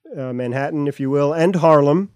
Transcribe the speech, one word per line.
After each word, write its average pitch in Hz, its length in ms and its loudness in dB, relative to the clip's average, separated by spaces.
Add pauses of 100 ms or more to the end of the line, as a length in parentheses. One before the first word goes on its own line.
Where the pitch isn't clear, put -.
(160)
uh, 131 160 -8
Manhattan, 135 560 -4
if 139 100 -8
you 135 120 -4
will, 143 240 0
and 170 200 2
Harlem. 160 600 4